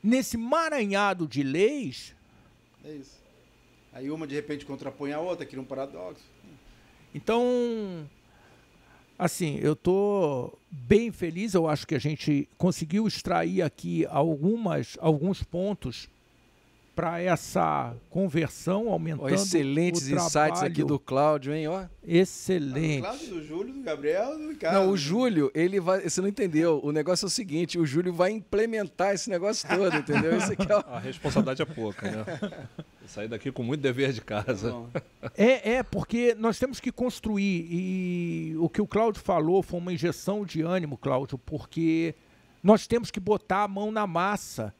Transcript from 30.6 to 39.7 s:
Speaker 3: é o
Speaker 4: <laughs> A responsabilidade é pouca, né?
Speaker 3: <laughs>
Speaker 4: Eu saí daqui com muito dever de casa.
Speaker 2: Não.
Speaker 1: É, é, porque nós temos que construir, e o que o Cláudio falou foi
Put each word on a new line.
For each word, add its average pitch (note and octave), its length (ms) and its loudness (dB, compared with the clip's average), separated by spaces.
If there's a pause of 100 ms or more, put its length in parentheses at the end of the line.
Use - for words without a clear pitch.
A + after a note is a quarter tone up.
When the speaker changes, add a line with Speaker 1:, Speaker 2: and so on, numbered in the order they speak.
Speaker 3:
é G#3 60 6
o - 60 4
Speaker 4:
<laughs> - 40 -12
A A#2+ 120 -8
responsabilidade C3+ 640 -2
é D3 40 0
pouca, G#2+ 440 -6
né? G#2+ 140 -6
Speaker 3:
<laughs> - 600 -8 (160)
Speaker 4:
Eu - 80 -20
saí G#2+ 180 -8
daqui A#2 240 -6
com B2+ 100 -6
muito C3+ 200 -2
dever C3+ 320 2
de A2 80 -6
casa. G#2+ 480 -2
Speaker 2:
Não. A#2+ 200 -8 (460)
Speaker 1:
É, A3+ 380 4
é, B3+ 100 0
porque A#3 560 0
nós A3+ 180 0
temos C4 220 -2
que B3 140 -6
construir, G3+ 760 -2
e F3 880 -2
o E3 120 2
que - 120 0
o G3+ 60 0
Cláudio A3 340 2
falou F3 400 4
foi F3 200 -6